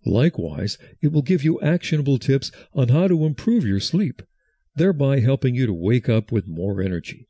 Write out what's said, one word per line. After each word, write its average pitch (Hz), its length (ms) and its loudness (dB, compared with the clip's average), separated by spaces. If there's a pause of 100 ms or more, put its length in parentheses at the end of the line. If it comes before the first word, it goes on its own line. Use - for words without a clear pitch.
Likewise, 90 720 -2 (240)
it 151 100 0
will 151 100 2
give 147 220 0
you 160 160 0
actionable 147 580 0
tips 135 340 -2 (200)
on 127 160 0
how 165 200 2
to 165 160 2
improve 180 420 0
your 98 140 0
sleep, 170 420 -2 (520)
thereby 143 460 2
helping 127 360 2
you 127 100 2
to 107 60 0
wake 98 360 0
up 110 240 0
with 104 140 0
more 92 340 -4
energy. 90 500 -6